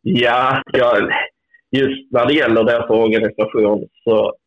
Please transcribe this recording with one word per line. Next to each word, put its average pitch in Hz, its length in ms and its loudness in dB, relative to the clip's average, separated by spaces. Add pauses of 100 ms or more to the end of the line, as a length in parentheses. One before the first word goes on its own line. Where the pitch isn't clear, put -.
Ja, 123 600 0 (120)
ja, 120 360 2 (640)
just 135 400 -4
när 120 140 0
det 139 80 0
gäller 117 300 2
deras 117 260 0
organisation 110 960 0 (160)
så 107 300 0 (140)